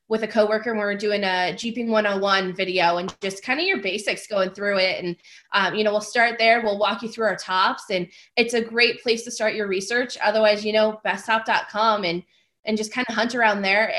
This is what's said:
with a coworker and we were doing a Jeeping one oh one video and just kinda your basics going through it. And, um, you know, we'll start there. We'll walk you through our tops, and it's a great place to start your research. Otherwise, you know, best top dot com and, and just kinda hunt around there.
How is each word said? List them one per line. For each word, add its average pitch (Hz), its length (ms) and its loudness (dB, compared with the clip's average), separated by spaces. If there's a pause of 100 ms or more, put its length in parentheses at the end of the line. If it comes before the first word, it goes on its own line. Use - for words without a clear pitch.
with 220 140 -2
a 214 40 -4
coworker 214 440 2
and 226 80 -2
we 208 80 -2
were 202 100 -2
doing 202 280 -2
a 180 300 0
Jeeping 226 340 -6
one 214 180 2
oh 202 100 0
one 190 380 0
video 180 420 0
and 180 240 -6
just 190 240 -6
kinda 277 180 -2
your 381 200 0
basics 208 440 -4
going 190 220 0
through 202 300 -2
it. 185 260 0
And, 175 100 -2 (380)
um, 190 220 2
you 214 100 0
know, 208 80 2
we'll 208 80 2
start 233 380 0
there. 226 240 4
We'll 202 160 0
walk 208 240 0
you 220 80 -8
through 226 160 -4
our 185 100 0
tops, 190 540 -2
and 180 180 -2 (280)
it's 240 180 2
a 226 80 0
great 226 400 0
place 226 220 0
to 247 60 -12
start 220 240 -2
your 208 120 -4
research. 220 580 -2
Otherwise, 208 400 4
you 214 80 -2
know, 214 320 2
best 196 220 -2
top 226 180 2
dot 226 240 0
com 214 360 2
and, 175 180 -2 (420)
and 220 120 0
just 214 160 -4
kinda 247 200 -4
hunt 233 220 0
around 214 280 2
there. 196 360 2